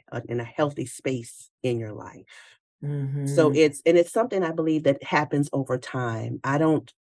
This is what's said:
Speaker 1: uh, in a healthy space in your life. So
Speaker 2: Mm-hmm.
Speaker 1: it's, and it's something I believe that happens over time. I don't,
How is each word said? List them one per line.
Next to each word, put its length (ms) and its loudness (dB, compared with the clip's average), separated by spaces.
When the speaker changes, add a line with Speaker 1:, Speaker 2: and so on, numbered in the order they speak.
Speaker 1:
uh, 160 -6
in 140 -2
a 20 -8
healthy 440 -4
space 640 -8
in 180 0
your 140 -8
life. 320 -16
So 260 4
Speaker 2:
Mm-hmm. 40 0
Speaker 1:
it's, 300 4
and 120 6
it's 140 4
something 320 0
I 80 -2
believe 320 0
that 200 2
happens 500 0
over 240 -2
time. 680 -6
I 140 0
don't, 340 2